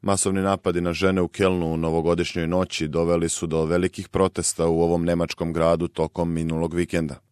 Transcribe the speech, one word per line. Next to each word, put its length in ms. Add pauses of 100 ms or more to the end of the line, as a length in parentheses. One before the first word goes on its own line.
Masovni 380
napadi 400
na 120
žene 280
u 60
Kelnu 460
u 40
novogodišnjoj 720
noći 400
doveli 420
su 180
do 180
velikih 440
protesta 580
u 140
ovom 240
nemačkom 480
gradu 340
tokom 460
minulog 400
vikenda. 420 (160)